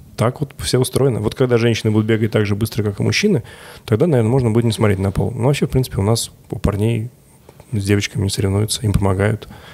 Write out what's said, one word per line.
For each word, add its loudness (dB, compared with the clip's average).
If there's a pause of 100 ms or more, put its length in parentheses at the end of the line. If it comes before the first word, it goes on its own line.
(160)
так 0
вот -6
всё 0
устроено. 0
Вот -2
когда 2
женщины 2
будут 2
бегать 0
так 2
же 0
быстро, -2
как -4
и -2
мужчины, 2 (440)
тогда, 2
наверное, 4
можно 2
будет 2
не 2
смотреть 2
на 0
пол. -2
Но -2
вообще, 0
в 0
принципе, -2
у 0
нас 0 (220)
у -8
парней -2 (600)
с -2
девочками 0
не 0
соревнуются, -2
им 0
помогают, 0 (260)